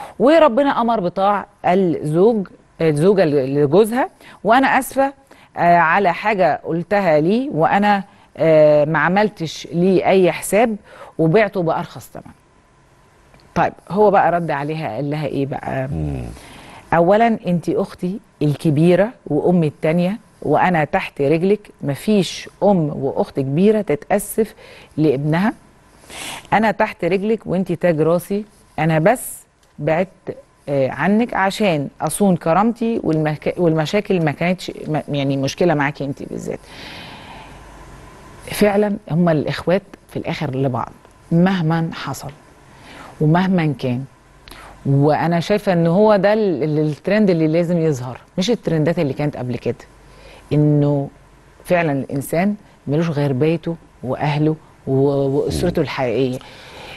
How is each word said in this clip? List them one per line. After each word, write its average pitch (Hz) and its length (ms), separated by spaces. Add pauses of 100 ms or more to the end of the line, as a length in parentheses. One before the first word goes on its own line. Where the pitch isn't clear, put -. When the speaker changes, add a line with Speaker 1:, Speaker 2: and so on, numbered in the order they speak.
(180)
Speaker 1:
وربنا 277 640
امر 226 200
بطاع 190 460 (180)
الزوج، 180 840 (320)
آه، 160 100
الزوجه 180 340
ل-، 139 300
لجوزها، 208 540 (360)
وانا 247 220
اسفه، 262 460 (440)
آه، 175 200
على 170 380
حاجه 185 500
قلتها 170 560
ليه، 226 300
وانا، 196 540 (320)
آه، 151 480
ما 156 140
عملتش 170 720
ليه 175 340
اي 180 260
حساب 220 440 (420)
وبعته 190 440
بارخص 160 520
ثمن. - 180 (1200)
طيب، 160 180 (180)
هو 202 200
بقى 170 220
رد 175 180
عليها 147 440
قال 139 160
لها 151 160
ايه 139 200
بقى؟ 131 420
Speaker 2:
مم. 73 360 (680)
Speaker 1:
اولا 208 540
انتي 165 300
اختي 185 420 (240)
الكبيره 165 640 (180)
وامي 160 400
التانيه، 175 520 (240)
وانا 151 420
تحت - 360
رجلك، 165 500 (120)
مفيش 165 680 (140)
ام 175 280 (140)
واخت - 360
كبيره 185 400
تتاسف - 720 (420)
لابنها. 151 560 (1000)
انا 208 180
تحت 208 340
رجلك 196 420
وانتي 170 300
تاج 170 240
راسي، 175 440 (340)
انا 160 200
بس 208 400 (400)
بعدت، 160 580 (320)
آه، 135 220
عنك 202 440
عشان 185 540 (120)
اصون 180 360
كرامتي 226 680
والمك-، 156 540
والمشاكل 170 680
ما 151 60
كانتش، 175 420 (160)
ما، 151 200
يعني 139 280
مشكله 147 380
معاكي 147 300
انتي 139 260
بالذات. - 300 (1800)
فعلاً 208 520 (140)
هما 170 220
الاخوات 160 500 (260)
في - 80
الاخر 139 400
لبعض 131 360 (400)
مهماً 165 600
حصل - 380 (880)
ومهماً 160 580
كان، 127 260 (840)
وانا 143 540
شايفه 196 320
ان 170 140
هو 208 300
ده 196 160
ال-، 196 300
ال-، 151 160
الترند 185 520
اللي 160 180
لازم 170 300
يظهر، 127 420 (180)
مش 190 120
الترندات 165 480
اللي 143 140
كانت 147 240
قبل 123 200
كده، 120 180 (800)
انه 147 560 (560)
فعلاً 170 280
الانسان 160 640 (320)
ملوش 160 220
غير 143 240
بيته 160 440 (260)
واهله 151 540 (300)
و-، 135 140
واسرته 139 800
Speaker 2:
مم. 151 40
Speaker 1:
الحقيقيه. 127 540 (580)